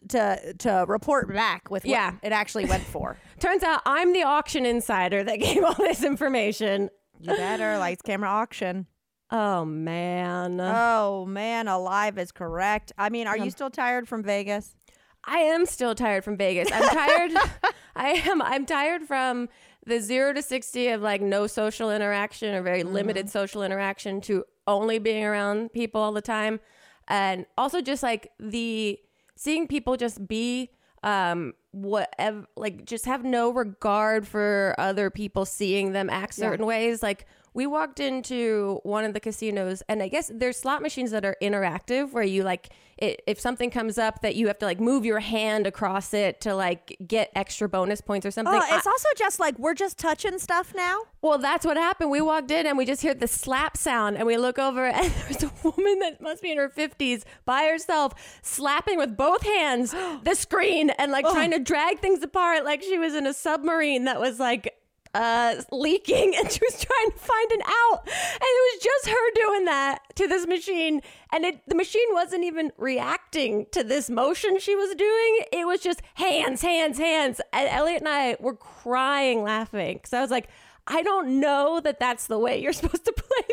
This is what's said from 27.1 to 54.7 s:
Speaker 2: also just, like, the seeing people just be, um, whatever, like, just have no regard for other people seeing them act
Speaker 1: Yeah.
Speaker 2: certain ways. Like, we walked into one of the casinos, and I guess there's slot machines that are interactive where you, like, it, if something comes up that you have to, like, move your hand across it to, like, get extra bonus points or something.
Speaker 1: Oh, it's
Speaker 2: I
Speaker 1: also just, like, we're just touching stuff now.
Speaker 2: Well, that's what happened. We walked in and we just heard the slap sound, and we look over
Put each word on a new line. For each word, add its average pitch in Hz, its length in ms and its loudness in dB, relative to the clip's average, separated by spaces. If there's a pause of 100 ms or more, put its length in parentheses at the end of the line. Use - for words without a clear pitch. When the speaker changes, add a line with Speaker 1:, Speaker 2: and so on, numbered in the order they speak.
Speaker 2:
also 277 220 0
just, 262 240 -4
like, 226 340 -2
the 220 600 -4 (380)
seeing 311 300 -2
people 262 300 -2
just 226 320 -6
be, 240 420 -4 (320)
um, 175 520 0 (180)
whatever, 196 720 -4 (100)
like, - 280 -8
just 226 220 -8
have 254 180 -4
no 240 260 2
regard 214 760 0
for 202 520 2
other 196 320 0
people 196 340 -4
seeing 196 480 -2
them 196 180 -2
act 190 280 -6
Speaker 1:
Yeah. 214 120 -2
Speaker 2:
certain 214 160 -2
ways. 226 360 0
Like, 202 240 -4 (280)
we 254 120 -2
walked 294 340 -4
into 233 840 -2
one 208 240 -2
of 208 80 -4
the 214 60 -4
casinos, 202 680 -4
and 214 140 -2
I 190 60 -4
guess 302 260 -4
there's 247 240 -2
slot 277 240 -2
machines 262 300 -4
that 214 120 -2
are 196 160 -2
interactive 202 720 -2
where 240 120 0
you, 190 200 0
like, 185 240 -4 (300)
it, - 280 -2
if 208 140 -2
something 240 300 -2
comes 220 260 -4
up 220 240 -2
that 214 160 0
you 220 120 2
have 202 100 -2
to, 208 80 -2
like, 180 120 -2
move 233 280 2
your 220 140 2
hand 214 460 0
across 196 460 -2
it 208 300 0
to, 208 120 -2
like, 180 520 -2
get 214 280 2
extra 202 320 -2
bonus 190 360 0
points 202 240 -4
or 202 40 -2
something. 226 220 -2
Speaker 1:
Oh, 415 60 4 (180)
it's - 100 0
Speaker 2:
I 392 40 2
Speaker 1:
also 523 260 2
just, 403 240 0
like, 302 180 0
we're 302 140 0
just - 260 -2
touching 330 400 -2
stuff 359 380 -2
now. 370 220 0 (240)
Speaker 2:
Well, 294 160 4
that's 294 260 0
what 311 140 2
happened. 339 320 2
We 285 100 2
walked 311 300 0
in 311 160 2
and 285 100 2
we 262 80 2
just 262 180 -2
heard 285 180 0
the 233 80 0
slap 269 500 -2
sound, 214 400 0
and 226 80 0
we 233 100 4
look 247 220 0
over 262 280 0